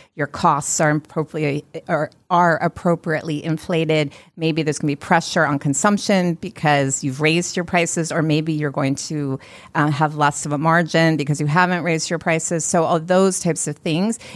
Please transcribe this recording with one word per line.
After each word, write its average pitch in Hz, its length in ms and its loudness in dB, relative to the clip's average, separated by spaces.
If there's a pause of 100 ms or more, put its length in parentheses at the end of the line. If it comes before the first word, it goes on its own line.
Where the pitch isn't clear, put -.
(160)
your 147 120 -2
costs - 520 0
are 156 120 4
appropriately, 147 760 -4 (240)
or 151 200 -2 (200)
are 175 340 4
appropriately 165 800 -2
inflated. 156 680 0 (240)
Maybe 160 260 0
there's 151 160 -2
gonna 147 120 0
be 139 40 -2
pressure 165 500 0
on 143 140 0
consumption 185 760 0
because 143 680 0
you've 135 160 -4
raised 160 380 0
your 175 80 -2
prices, 170 480 -2
or 160 80 0
maybe 156 320 0
you're 151 180 -2
going 139 240 -2
to, 139 460 -6 (340)
uh, 156 160 2
have 151 240 0
less 147 300 0
of 147 80 -4
a 147 40 -2
margin 160 600 2
because 147 240 0
you 147 60 0
haven't 175 360 2
raised 165 260 -2
your 165 100 -2
prices. 165 440 -2
So 170 220 2
all 165 120 2
those 180 440 2
types 160 260 -2
of 151 80 -6
things, 185 440 -2 (160)